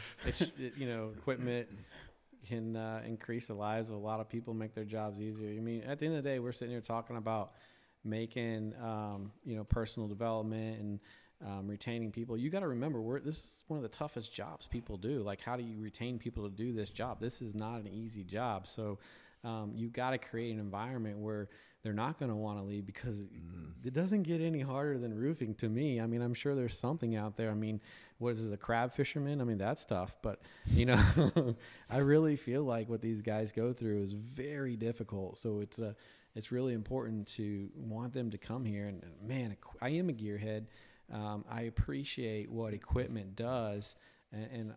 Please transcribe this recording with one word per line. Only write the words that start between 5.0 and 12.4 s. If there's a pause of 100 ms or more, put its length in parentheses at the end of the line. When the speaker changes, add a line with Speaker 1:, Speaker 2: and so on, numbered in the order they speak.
Speaker 1:
easier.
I
mean,
at
the
end
of
the
day,
we're
sitting
here
talking
about (520)
making,
um, (140)
you
know,
personal
development
and, (460)
um,
retaining
people.
You